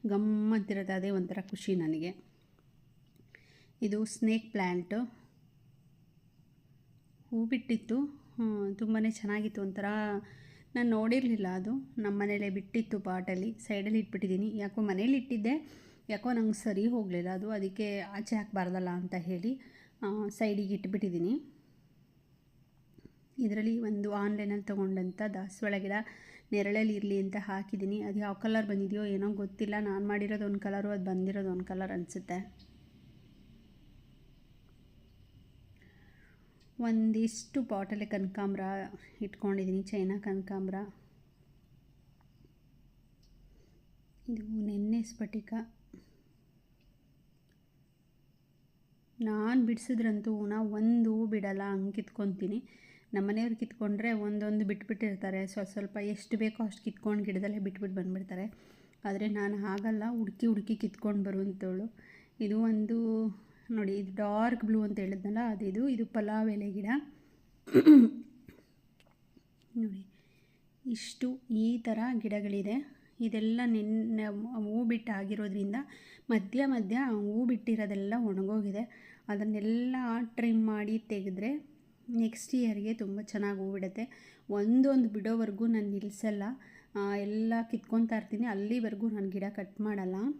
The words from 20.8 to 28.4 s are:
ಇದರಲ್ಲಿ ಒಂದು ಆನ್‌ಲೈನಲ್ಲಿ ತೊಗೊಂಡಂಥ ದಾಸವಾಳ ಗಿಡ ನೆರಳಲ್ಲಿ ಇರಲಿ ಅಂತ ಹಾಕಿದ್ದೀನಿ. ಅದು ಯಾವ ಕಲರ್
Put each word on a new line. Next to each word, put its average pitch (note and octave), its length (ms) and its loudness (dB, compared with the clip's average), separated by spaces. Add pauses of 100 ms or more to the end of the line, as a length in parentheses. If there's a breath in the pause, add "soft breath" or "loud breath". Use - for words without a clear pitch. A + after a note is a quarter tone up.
ಇದರಲ್ಲಿ A3 420 2
ಒಂದು G#3 340 0
ಆನ್‌ಲೈನಲ್ಲಿ G3+ 520 0
ತೊಗೊಂಡಂಥ F#3+ 640 -2
ದಾಸವಾಳ G3 500 -4
ಗಿಡ G3 180 -2 (540 loud breath)
ನೆರಳಲ್ಲಿ G#3 460 2
ಇರಲಿ G3+ 240 0
ಅಂತ G3 200 -2
ಹಾಕಿದ್ದೀನಿ. G3 640 -4
ಅದು G#3 180 -2
ಯಾವ G3+ 140 -2
ಕಲರ್ A3 340 0